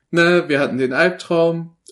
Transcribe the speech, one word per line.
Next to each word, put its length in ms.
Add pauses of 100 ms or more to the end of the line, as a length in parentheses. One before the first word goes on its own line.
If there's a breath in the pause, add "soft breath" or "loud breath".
(100)
ne, 380
wir 120
hatten 160
den 160
Albtraum, 840 (160)